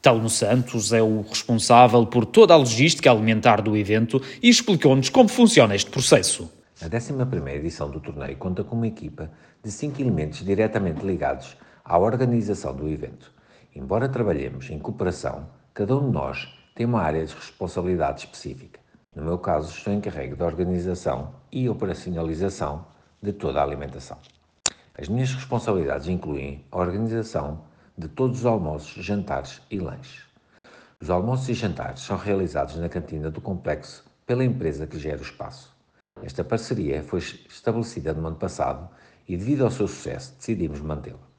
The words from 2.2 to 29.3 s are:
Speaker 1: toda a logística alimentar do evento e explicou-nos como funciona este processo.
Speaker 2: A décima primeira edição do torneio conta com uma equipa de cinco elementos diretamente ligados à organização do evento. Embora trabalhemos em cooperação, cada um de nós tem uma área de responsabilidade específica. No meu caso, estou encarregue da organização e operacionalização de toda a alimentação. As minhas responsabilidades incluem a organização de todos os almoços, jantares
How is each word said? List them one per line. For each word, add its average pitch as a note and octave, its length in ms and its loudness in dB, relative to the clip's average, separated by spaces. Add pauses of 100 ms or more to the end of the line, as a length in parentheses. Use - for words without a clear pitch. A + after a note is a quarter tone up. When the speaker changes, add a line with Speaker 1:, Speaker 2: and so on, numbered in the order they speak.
Speaker 1:
toda G3+ 280 10
a - 20 10
logística C3+ 520 4
alimentar A2 540 4
do G#2+ 140 0
evento A2 440 2 (220)
e A#3 60 8
explicou-nos D#3 640 6
como B3 180 8
funciona B2+ 480 8
este - 140 -2
processo. - 600 4 (320)
Speaker 2:
A E2+ 60 -10
décima B2 360 -2
primeira D2 360 -4
edição D2+ 280 -6
do D2 120 -10
torneio C#2+ 360 -10
conta F#2 280 -4
com - 100 -8
uma A#2 140 0
equipa D#2+ 420 -10 (320)
de G#2+ 80 -10
cinco C#3 320 -6
elementos E2 420 -2
diretamente G2 640 0
ligados D2+ 500 -4 (280)
à E2+ 120 0
organização G#2+ 760 0
do D2 140 -6
evento. C2+ 440 -10 (420)
Embora G#2 340 -2
trabalhemos C#2 600 -2
em D#2 100 -8
cooperação, - 680 -6 (240)
cada G#2 240 0
um C#3+ 100 0
de A#2+ 60 0
nós C#2 360 -4 (260)
tem A#2 100 -4
uma A#2 160 0
área D#2+ 240 0
de D#2 80 -12
responsabilidade F2 880 -4
específica. - 580 -16 (340)
No C#2+ 80 -10
meu E2+ 160 -4
caso, D#2+ 320 -2
estou - 240 -6
encarregue D2+ 400 -6
da F2 100 -4
organização F2 920 -2 (160)
e B2+ 180 -2
operacionalização E2+ 1160 -4 (380)
de G2+ 100 -4
toda D2 280 -4
a - 20 4
alimentação. C#2 560 -6 (800)
As D2 100 -10
minhas B2+ 240 0
responsabilidades F2 760 -2
incluem C#2+ 640 -6
a F2+ 60 -6
organização F2+ 840 -4 (340)
de E2 120 -10
todos B2+ 320 -2
os A#2 60 0
almoços, E2+ 560 -2
jantares F2+ 680 -6